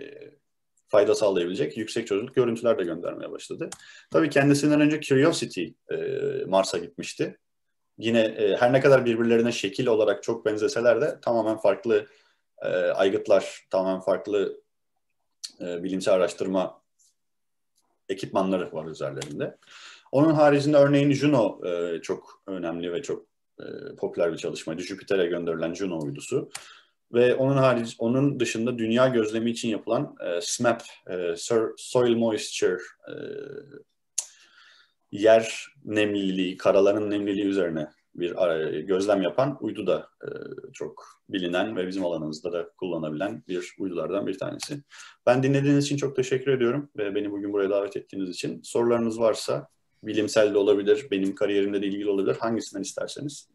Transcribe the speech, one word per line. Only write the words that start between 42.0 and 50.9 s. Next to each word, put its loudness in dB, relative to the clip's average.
alanımızda -6
da -6
kullanabilen -6
bir -8
uydulardan -4
bir -6
tanesi. -10
Ben 4
dinlediğiniz 4
için -2
çok -4
teşekkür 0
ediyorum 0
ve -2
beni -2
bugün -6
buraya 2
davet 0
ettiğiniz -8
için. -8
Sorularınız 0
varsa -2
bilimsel 2
de 4
olabilir, 4